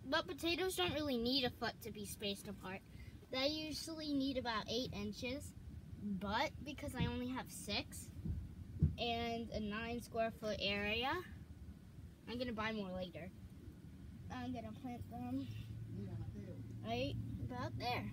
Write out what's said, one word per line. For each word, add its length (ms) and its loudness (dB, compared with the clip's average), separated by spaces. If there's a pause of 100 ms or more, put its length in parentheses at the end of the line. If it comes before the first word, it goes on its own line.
But 220 4
potatoes 480 2
don't 180 6
really 240 4
need 260 6
a 60 4
foot 320 0
to 80 -4
be 160 -6
spaced 400 -2
apart. 320 -4 (540)
They 160 4
usually 680 0
need 240 4
about 320 2
eight 240 2
inches. 580 -2 (500)
But 480 2 (140)
because 300 -4
I 120 4
only 200 0
have 240 -2
six 580 -2 (880)
and 540 2
a 100 0
nine 420 0
square 280 2 (100)
foot 220 0
area, 500 4 (1160)
I'm 80 0
gonna 140 2
buy 200 2
more 240 0
later. 320 -4 (1040)
I'm 220 0
gonna 260 -4
plant 300 -4
them 380 0 (1400)
right 300 2 (280)
about 320 -2
there. 360 0